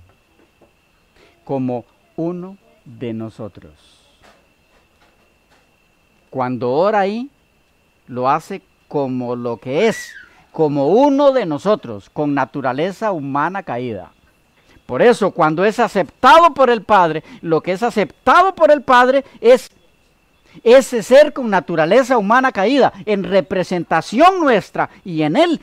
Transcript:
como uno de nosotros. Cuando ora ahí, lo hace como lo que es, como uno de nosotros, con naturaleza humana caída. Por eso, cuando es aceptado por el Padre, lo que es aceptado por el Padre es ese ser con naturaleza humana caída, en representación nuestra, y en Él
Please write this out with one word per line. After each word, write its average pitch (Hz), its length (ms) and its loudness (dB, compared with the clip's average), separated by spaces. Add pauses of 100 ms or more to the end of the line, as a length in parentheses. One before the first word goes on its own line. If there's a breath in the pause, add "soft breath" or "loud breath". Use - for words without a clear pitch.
(1400 soft breath)
como 127 440 -6 (300)
uno 180 420 -10 (260)
de 117 300 -12
nosotros. 107 580 -16 (2500)
Cuando 123 420 -6
ora 196 300 0
ahí, 214 300 -4 (760)
lo 127 220 -6
hace 160 320 -4 (280)
como 127 480 -6
lo 120 200 -8
que 156 320 -2
es, - 240 -8 (400 soft breath)
como 143 360 -2
uno 277 440 2
de 247 140 -2
nosotros, 143 640 -6
con 147 240 -4
naturaleza 139 760 -4
humana 156 520 -6
caída. 120 500 -10 (720 soft breath)
Por 123 160 -6
eso, 214 300 4
cuando 160 340 0
es 220 160 0
aceptado 269 720 4
por 262 160 2
el 226 140 0
Padre, 202 420 0 (160 loud breath)
lo 160 220 -2
que 175 100 -6
es 190 100 -6
aceptado 262 720 0
por 320 160 4
el 294 120 4
Padre 262 420 2 (160 loud breath)
es 240 300 4 (960 loud breath)
ese 240 380 4
ser 285 320 4
con 240 160 -6
naturaleza 185 680 0
humana 240 340 0
caída, 226 400 0 (140 loud breath)
en 202 200 -4
representación 190 1160 0
nuestra, 214 480 -2 (160 soft breath)
y 160 160 -8
en 151 160 -2
Él 330 260 0